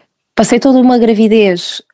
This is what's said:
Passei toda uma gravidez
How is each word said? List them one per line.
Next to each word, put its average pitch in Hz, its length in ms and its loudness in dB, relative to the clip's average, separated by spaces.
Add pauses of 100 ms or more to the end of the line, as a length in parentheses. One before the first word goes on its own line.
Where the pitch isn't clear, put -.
(340)
Passei 233 260 0
toda 262 200 2
uma 254 180 2
gravidez 214 840 0 (120)